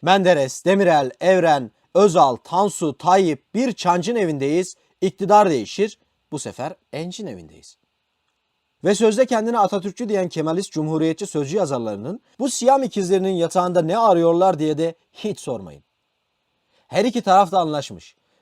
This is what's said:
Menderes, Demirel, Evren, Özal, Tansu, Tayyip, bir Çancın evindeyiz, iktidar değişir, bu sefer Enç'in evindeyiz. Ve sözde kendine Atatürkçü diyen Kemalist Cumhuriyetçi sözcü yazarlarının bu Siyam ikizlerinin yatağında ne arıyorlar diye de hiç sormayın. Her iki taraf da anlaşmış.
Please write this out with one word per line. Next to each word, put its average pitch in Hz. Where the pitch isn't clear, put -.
Menderes, 170
Demirel, 170
Evren, 165
Özal, 165
Tansu, 175
Tayyip, 180
bir 240
Çancın 180
evindeyiz, 160
iktidar 196
değişir, 160
bu 151
sefer 127
Enç'in 180
evindeyiz. 85
Ve 196
sözde 220
kendine 233
Atatürkçü 202
diyen 190
Kemalist 160
Cumhuriyetçi 160
sözcü 147
yazarlarının 135
bu 262
Siyam 262
ikizlerinin 190
yatağında 180
ne 165
arıyorlar 175
diye 151
de 165
hiç -
sormayın. 92
Her 180
iki 240
taraf 190
da 185
anlaşmış. 147